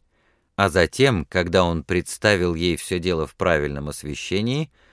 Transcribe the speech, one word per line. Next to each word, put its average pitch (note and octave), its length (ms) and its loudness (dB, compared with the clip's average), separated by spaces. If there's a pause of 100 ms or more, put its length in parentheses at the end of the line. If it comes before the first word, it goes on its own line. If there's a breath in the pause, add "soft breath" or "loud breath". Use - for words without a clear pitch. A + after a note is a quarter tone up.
(560)
А G2 120 4
затем, F2+ 600 2
когда F2+ 360 2
он E2+ 180 0
представил F2+ 720 0
ей E2 220 0
все F2+ 220 -6
дело E2 280 -2
в - 80 -18
правильном D2 540 -2
освещении, G#2 840 -6 (220 soft breath)